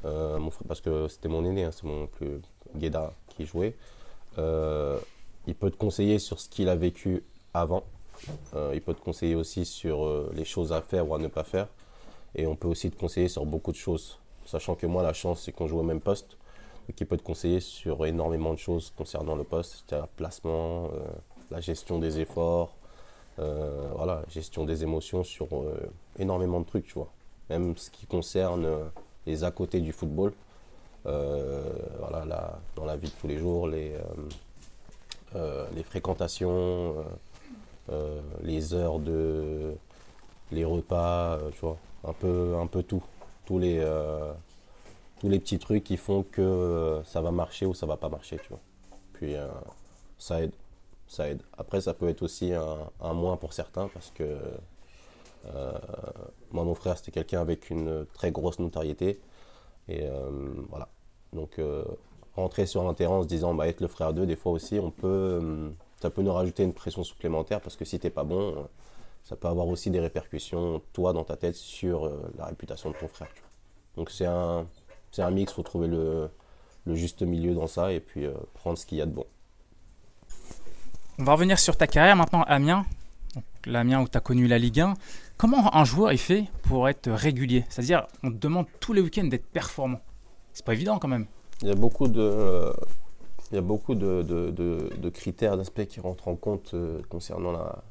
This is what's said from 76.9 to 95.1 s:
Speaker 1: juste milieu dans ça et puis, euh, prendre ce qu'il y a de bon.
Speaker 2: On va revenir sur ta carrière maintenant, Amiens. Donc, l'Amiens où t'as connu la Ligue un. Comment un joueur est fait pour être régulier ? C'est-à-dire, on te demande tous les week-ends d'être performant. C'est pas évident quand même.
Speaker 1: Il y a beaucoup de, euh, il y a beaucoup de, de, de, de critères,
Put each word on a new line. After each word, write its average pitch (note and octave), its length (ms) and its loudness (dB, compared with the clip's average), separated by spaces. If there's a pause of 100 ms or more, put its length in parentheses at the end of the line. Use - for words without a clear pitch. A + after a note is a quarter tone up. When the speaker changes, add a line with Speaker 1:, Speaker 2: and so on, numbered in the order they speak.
Speaker 1:
juste E2+ 260 -2
milieu F2 320 2
dans D#2+ 140 0
ça F2+ 240 0
et E2 80 0
puis, D2 260 -6
euh, C#2 80 -4 (200)
prendre E2+ 240 -4
ce - 80 -12
qu'il D#2+ 120 -4
y D#2 40 0
a D2+ 40 0
de D#2 60 -2
bon. C#2 140 -8 (1900)
Speaker 2:
On C3 60 0
va C#3 80 8
revenir F3+ 260 8
sur - 160 10
ta D#3+ 100 8
carrière F3+ 300 10
maintenant, E3+ 280 8
Amiens. D#3 420 6 (500)
Donc, B2+ 80 -6 (220)
l'Amiens A#2+ 360 4
où B2 60 4
t'as - 140 2
connu B2 260 6
la A#2+ 100 8
Ligue A#2 220 6
un. F#3+ 140 6 (440)
Comment A3+ 380 8
un D#3 80 12
joueur D3+ 280 6
est C3 60 6
fait G3 280 4 (180)
pour B2+ 240 6
être C3 240 2
régulier ? B2 560 4
C'est-à-dire, C3 400 2 (160)
on C3 60 0
te A2+ 80 -4
demande D#3+ 300 2 (120)
tous A#3 140 -2
les G3 80 8
week-ends F3+ 240 2
d'être C#3 220 0
performant. C3 520 -2 (540)
C'est - 120 -12
pas A#2 80 2
évident F#3 240 2
quand C#3 120 -2
même. A#2 180 0 (340)
Speaker 1:
Il G2+ 60 4
y G2+ 40 8
a G2 40 6
beaucoup A#2 320 10
de, A2+ 140 10
euh, G2+ 520 10 (800)
il G#2+ 40 -2
y - 20 4
a F#2 40 2
beaucoup G#2 340 2
de, F#2 280 4
de, E2+ 260 0
de, E2 480 0
de F2 120 -2
critères, G2 480 0